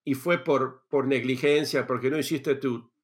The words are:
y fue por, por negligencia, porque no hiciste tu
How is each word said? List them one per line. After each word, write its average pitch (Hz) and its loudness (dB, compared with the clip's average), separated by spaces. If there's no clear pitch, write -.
y 143 0
fue 170 0
por, 135 0
por 135 0
negligencia, 135 0
porque 131 0
no 156 -2
hiciste 143 -2
tu 120 -4